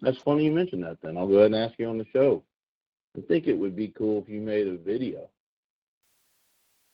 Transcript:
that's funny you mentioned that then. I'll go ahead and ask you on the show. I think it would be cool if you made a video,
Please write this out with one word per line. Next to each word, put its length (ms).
that's 180
funny 260
you 80
mentioned 320
that 180
then. 140
I'll 120
go 100
ahead 140
and 40
ask 220
you 100
on 100
the 140
show. 300
I 60
think 240
it 120
would 180
be 120
cool 340
if 60
you 120
made 280
a 80
video, 520